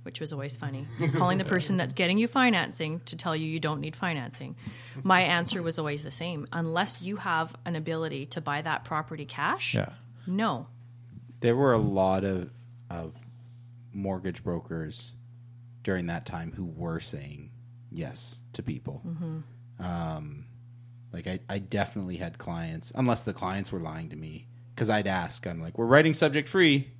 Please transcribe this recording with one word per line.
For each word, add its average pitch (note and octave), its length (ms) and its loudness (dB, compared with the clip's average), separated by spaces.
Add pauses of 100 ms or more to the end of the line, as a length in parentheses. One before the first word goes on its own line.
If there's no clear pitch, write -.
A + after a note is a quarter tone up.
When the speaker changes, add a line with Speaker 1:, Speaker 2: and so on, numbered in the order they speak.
Speaker 1:
which B2+ 160 -10
was D#3 120 -6
always C#3 240 -6
funny. A#2+ 300 -6 (140)
Speaker 2:
<laughs> D#3+ 160 2
Speaker 1:
Calling F#3 240 4
the F#3+ 60 0
person F#3+ 320 2
that's C3+ 160 0
getting F#3 260 4
you A#3 80 4
financing F3 800 2
to - 100 -10
tell E3 200 -2
you D#3 120 -2
you D#3+ 120 -2
don't D3+ 220 -2
need D#3 140 -8
financing. C#3 600 -4 (460)
My F#3 200 8
answer F3 420 2
was E3 160 -2
always D3 240 -2
the C#3 80 -8
same. E3 420 -6
Unless E3+ 480 0
you F#3+ 140 -4
have E3 400 0 (100)
an F3 100 -2
ability D#3 520 -4
to - 140 -6
buy D3 200 -2
that D#3 240 -2
property D#3 400 -4
cash, F3+ 480 -2
Speaker 2:
Yeah. G1+ 200 0 (340)
Speaker 1:
no. F#3 400 0 (720)
Speaker 3:
There A#2+ 160 6
were C3 180 6
a A2+ 60 8
lot F#2+ 460 4
of, F#2+ 260 0 (400)
of E2 240 -8 (760)
mortgage F#2+ 520 -2
brokers E2 680 -6 (680)
during F#2 240 0
that E2+ 220 -4
time E2 280 -8
who G2 100 -6
were E2 340 -4
saying C#2+ 500 -10 (420)
yes - 460 -8 (160)
to - 80 -8
people. - 440 -6
Speaker 1:
Mm-hmm. D#3+ 800 -8
Speaker 3:
Um, D#2 600 -4 (680)
like, F2 160 -8
I, F#2 200 -4
I G2 120 -2
definitely F#2+ 580 -2
had E2+ 220 -6
clients, E2 560 -6
unless B2 280 4
the G#2 100 -2
clients F#2+ 380 -4
were G2 80 -4
lying D#2+ 300 -6
to D#2+ 60 -12
me, D#2 320 -12 (280)
'cause G#2+ 140 0
I'd G#2+ 160 4
ask, F#2 400 -2
I'm E2+ 160 -6
like, E2 160 -8
"We're A#2 80 2
writing D3+ 300 10
subject D3+ 340 4
free. D3+ 400 6 (100)